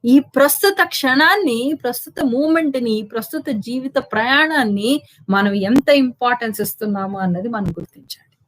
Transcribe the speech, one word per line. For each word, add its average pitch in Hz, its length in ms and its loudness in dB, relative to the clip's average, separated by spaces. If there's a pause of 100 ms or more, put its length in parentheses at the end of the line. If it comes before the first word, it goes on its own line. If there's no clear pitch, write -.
ఈ 254 140 6
ప్రస్తుత 294 640 2
క్షణాన్ని, 285 880 2 (100)
ప్రస్తుత 247 320 -8 (100)
మూమెంట్ 277 580 0
ని, 226 80 -2
ఈ 214 120 -2
ప్రస్తుత 226 480 -8
జీవిత 254 480 -6
ప్రయాణాన్ని 269 1040 0 (280)
మనం 202 240 2
ఎంత 208 340 2
ఇంపార్టెన్స్ 247 720 0
ఇస్తున్నాము 196 580 -6
అన్నది 185 300 -2
మనం 202 220 -4
గుర్తించాలి. - 680 -16 (120)